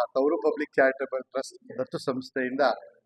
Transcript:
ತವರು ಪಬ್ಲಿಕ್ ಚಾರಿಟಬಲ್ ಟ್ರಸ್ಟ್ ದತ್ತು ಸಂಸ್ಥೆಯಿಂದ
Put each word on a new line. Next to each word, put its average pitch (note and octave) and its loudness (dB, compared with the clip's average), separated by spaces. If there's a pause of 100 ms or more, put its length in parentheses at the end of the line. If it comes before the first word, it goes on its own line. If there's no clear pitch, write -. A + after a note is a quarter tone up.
(140)
ತವರು D3 4
ಪಬ್ಲಿಕ್ D3+ -2
ಚಾರಿಟಬಲ್ C3+ 2
ಟ್ರಸ್ಟ್ - -10
ದತ್ತು - -6
ಸಂಸ್ಥೆಯಿಂದ B2+ -4 (440)